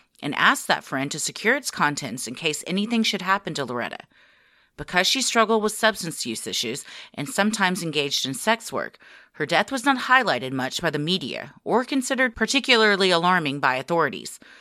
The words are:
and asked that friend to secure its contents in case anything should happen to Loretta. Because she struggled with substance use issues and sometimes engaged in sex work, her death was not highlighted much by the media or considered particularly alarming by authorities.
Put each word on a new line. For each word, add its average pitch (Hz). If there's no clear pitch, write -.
and 143
asked 226
that -
friend 139
to 156
secure 208
its 285
contents 143
in 120
case 156
anything 214
should 202
happen 190
to 143
Loretta. 120
Because 180
she 262
struggled 220
with 208
substance 208
use 113
issues 110
and 139
sometimes 196
engaged 147
in 135
sex 226
work, 85
her 151
death 165
was 262
not 269
highlighted 180
much 131
by 165
the 151
media 147
or 233
considered 254
particularly 214
alarming 170
by 131
authorities. 135